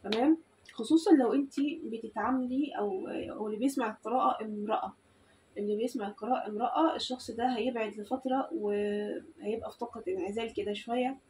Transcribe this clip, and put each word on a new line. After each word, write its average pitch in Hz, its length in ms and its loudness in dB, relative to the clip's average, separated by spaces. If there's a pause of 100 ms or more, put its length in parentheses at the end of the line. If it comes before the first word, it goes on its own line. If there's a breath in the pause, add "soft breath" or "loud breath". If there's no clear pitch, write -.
تمام؟ 240 340 4 (360)
خصوصًا 311 380 4
لو 254 220 8
انتي 285 500 0
بتتعاملي 247 920 -2
أو، 208 300 -2
أو - 400 -6
اللي 214 120 -4
بيسمع 262 300 0
القراءة 220 560 0
امرأة، 208 480 -2 (640 soft breath)
اللي 208 180 0
بيسمع 226 320 -2
القراءة 214 420 -2
امرأة، 262 460 2
الشخص - 360 -6
ده 233 260 0
هيبعد 220 400 -2
لفترة 262 560 -2
وهيبقى 208 1160 -2
في - 80 -20
طاقة 233 280 -8
انعزال 202 460 -2
كده 208 200 -2
شوية 247 440 -2 (120)